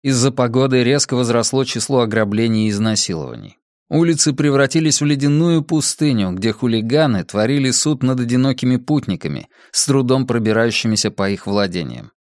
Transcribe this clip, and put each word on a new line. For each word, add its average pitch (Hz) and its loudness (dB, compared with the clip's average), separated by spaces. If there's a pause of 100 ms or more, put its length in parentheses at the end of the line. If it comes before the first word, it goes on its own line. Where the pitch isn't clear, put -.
Из-за 135 2
погоды 127 2
резко 135 0
возросло 120 0
число 123 -2
ограблений 110 0
и - 0
изнасилований. 85 -4 (320)
Улицы 156 2
превратились 143 2
в 147 0
ледяную 147 2
пустыню, 135 0
где 98 -2
хулиганы 117 0
творили 131 0
суд 147 -2
над 127 0
одинокими 127 0
путниками, 123 -4 (240)
с - -2
трудом 131 2
пробирающимися 110 0
по 98 -2
их 98 -6
владениям. 87 -2 (100)